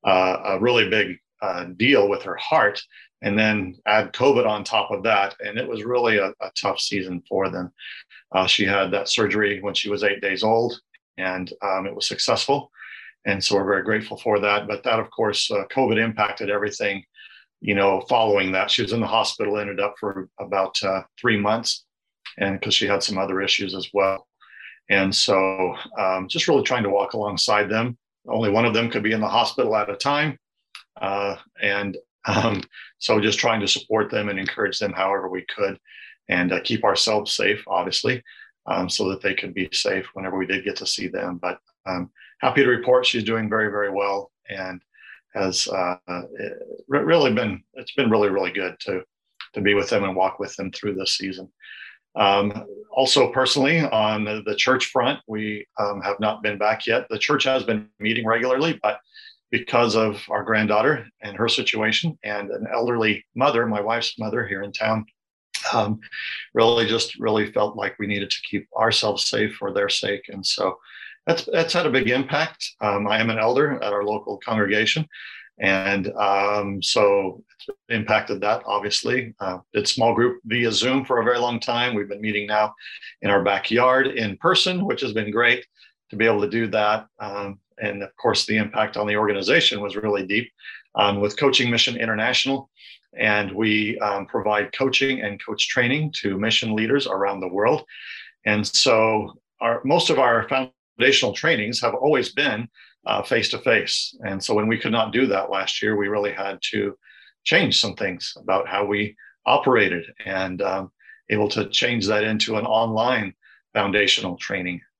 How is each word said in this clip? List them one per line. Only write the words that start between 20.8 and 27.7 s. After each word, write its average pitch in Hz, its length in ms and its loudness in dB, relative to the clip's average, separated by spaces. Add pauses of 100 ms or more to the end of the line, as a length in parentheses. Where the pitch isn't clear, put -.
uh, 95 200 -2 (180)
three 113 180 4
months, 110 460 0 (540)
and 98 220 -2
'cause 104 140 0
she 101 140 2
had 98 160 2
some 101 140 -2
other 95 220 -2
issues 95 340 0
as 92 180 -8
well. 98 340 0 (640)
And 95 240 2
so, 95 640 2 (220)
um, 92 300 0
just - 200 -2
really 139 140 6
trying 120 220 0
to 101 40 0
walk 98 240 2
alongside 104 560 0
them. 117 300 -2 (280)